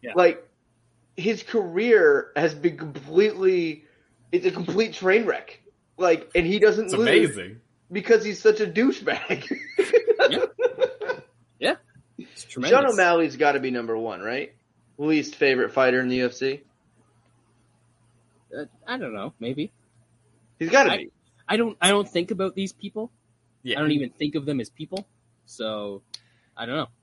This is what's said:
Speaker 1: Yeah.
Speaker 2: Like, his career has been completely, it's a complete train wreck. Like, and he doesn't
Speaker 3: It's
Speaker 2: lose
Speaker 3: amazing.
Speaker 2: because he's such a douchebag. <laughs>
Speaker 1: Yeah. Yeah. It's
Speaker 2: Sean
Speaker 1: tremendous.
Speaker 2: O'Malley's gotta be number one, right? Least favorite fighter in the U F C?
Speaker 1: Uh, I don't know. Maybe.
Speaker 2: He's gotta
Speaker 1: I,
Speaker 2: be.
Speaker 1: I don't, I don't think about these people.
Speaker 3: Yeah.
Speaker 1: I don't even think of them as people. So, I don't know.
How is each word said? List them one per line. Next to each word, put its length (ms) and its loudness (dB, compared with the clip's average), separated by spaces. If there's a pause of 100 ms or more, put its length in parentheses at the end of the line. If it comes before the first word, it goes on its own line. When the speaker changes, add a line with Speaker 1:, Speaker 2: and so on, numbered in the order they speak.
Speaker 1:
Yeah. 120 -8
Speaker 2:
Like, 320 2 (680)
his 260 -2
career 920 2
has 180 0
been 220 -2
completely, 1080 0 (460)
it's 140 -2
a 60 2
complete 420 -2
train 320 2
wreck. 360 -6 (360)
Like, 380 0
and 120 2
he 120 0
doesn't 280 4
Speaker 3:
It's 80 -4
Speaker 2:
lose 140 2
Speaker 3:
amazing. 520 2 (300)
Speaker 2:
because 340 2
he's 160 -8
such 200 4
a 60 0
douchebag. 840 -2 (280)
<laughs> 520 4
Speaker 1:
Yeah. 80 -2 (1200)
Yeah. 160 0 (440)
It's 300 -20
Speaker 2:
Sean 160 -10
Speaker 1:
tremendous. 300 4
Speaker 2:
O'Malley's 420 2
gotta 240 2
be 100 -4
number 280 -4
one, 220 -8
right? 320 -8 (460)
Least 360 0
favorite 380 2
fighter 280 4
in 80 -2
the 80 -2
U 100 0
F 80 -4
C? 260 -6 (2000)
Speaker 1:
Uh, 80 -12 (220)
I 120 -8
don't 160 -10
know. 260 -10
Maybe. 320 -8 (840)
Speaker 2:
He's 120 -4
gotta 220 6
Speaker 1:
I, 60 -2
Speaker 2:
be. 120 -14 (380)
Speaker 1:
I 80 0
don't, 240 -2
I 80 2
don't 200 2
think 220 -4
about 240 -4
these 180 -6
people. 380 -12 (520)
Speaker 3:
Yeah. 160 -4
Speaker 1:
I 40 -2
don't 100 0
even 180 -2
think 240 -8
of 120 -4
them 140 -4
as 100 -10
people. 360 -14 (400)
So, 560 -10 (540)
I 100 -12
don't 100 -8
know. 120 -6 (140)